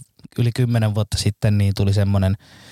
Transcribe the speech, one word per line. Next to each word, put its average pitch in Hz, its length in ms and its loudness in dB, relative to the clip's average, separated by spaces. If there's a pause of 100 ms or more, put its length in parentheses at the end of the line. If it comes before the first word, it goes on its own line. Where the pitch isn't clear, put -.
(380)
yli 120 180 0
kymmenen 117 400 0
vuotta 104 220 -4
sitten 104 400 0
niin 98 200 2
tuli 101 160 0
semmonen 98 420 0 (360)